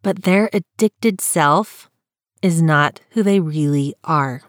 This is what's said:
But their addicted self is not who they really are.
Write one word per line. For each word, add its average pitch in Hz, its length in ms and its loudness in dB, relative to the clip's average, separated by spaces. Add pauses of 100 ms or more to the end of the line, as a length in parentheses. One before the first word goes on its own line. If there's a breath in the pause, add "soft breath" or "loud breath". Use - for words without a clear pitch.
But 190 220 -6
their 196 280 2
addicted - 680 -2
self 160 680 0 (520)
is 165 200 2
not 151 380 2 (120)
who 220 120 0
they 202 160 2
really 147 540 -2 (100)
are. 139 460 -4